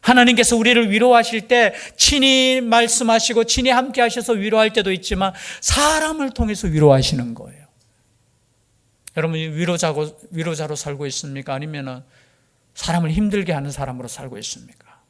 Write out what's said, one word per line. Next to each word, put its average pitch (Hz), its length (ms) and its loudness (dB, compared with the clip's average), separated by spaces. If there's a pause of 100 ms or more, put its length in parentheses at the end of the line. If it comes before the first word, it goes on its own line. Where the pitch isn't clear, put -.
하나님께서 240 560 4
우리를 226 340 4
위로하실 226 560 4
때 233 280 4 (220)
친히 262 640 4
말씀하시고 226 840 2
친히 254 260 0
함께 254 300 0
하셔서 240 320 0
위로할 220 400 2
때도 202 200 -2
있지만, 190 400 -4 (280)
사람을 311 680 0
통해서 214 380 -6
위로하시는 135 680 2
거예요. - 280 -20 (1500)
여러분, 160 220 -2
위로자고, 160 680 -4 (240)
위로자로 160 440 -6
살고 143 320 -10
있습니까? 135 480 -10
아니면은 139 460 -10 (720)
사람을 165 360 -4
힘들게 196 420 -2
하는 143 180 -6
사람으로 127 380 -10
살고 127 300 -14
있습니까? - 720 -18